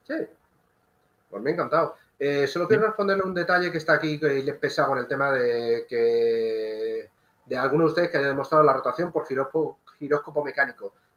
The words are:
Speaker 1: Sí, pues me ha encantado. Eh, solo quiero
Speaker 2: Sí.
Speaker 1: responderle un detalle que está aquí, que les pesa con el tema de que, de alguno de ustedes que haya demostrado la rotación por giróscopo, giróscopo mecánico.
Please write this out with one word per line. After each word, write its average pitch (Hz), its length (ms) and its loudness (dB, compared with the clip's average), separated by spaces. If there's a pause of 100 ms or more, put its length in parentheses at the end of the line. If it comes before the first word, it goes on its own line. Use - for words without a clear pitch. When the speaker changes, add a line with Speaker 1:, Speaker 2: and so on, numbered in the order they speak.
Speaker 1:
Sí, 277 80 -6 (1160)
pues 101 120 -10
me 113 80 -2
ha - 40 0
encantado. 156 420 0 (220)
Eh, 143 280 0
solo 175 220 -2
quiero 214 140 4
Speaker 2:
Sí. 220 60 4
Speaker 1:
responderle 196 360 0
un 185 80 -4
detalle 175 400 0
que 165 60 -2
está 156 160 2
aquí, 151 260 0
que 139 220 2
les 143 140 -4
pesa 143 300 0
con 135 120 0
el 123 80 -4
tema 139 240 0
de 120 580 0
que, 113 1200 0 (380)
de 127 100 -6
alguno 135 280 2
de 160 60 6
ustedes 170 200 0
que 151 80 0
haya 139 100 0
demostrado 139 340 2
la 143 120 6
rotación 131 360 -2
por 151 160 -4
giróscopo, 135 520 -2 (200)
giróscopo 147 460 -2
mecánico. 131 480 -4 (240)